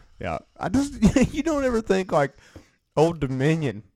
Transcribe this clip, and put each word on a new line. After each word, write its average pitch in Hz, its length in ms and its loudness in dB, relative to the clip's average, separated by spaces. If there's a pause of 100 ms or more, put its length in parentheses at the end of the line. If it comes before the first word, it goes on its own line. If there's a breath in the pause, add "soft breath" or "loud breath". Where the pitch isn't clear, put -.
(180)
Yeah, 82 200 -6 (200)
I - 120 -6
just 277 240 0 (220)
<laughs> - 180 2
you 311 80 -4
don't 294 220 -2
ever 233 180 0
think, 190 280 -2
like, 143 220 0 (640 soft breath)
Old 160 240 2
Dominion. 131 600 -2 (140)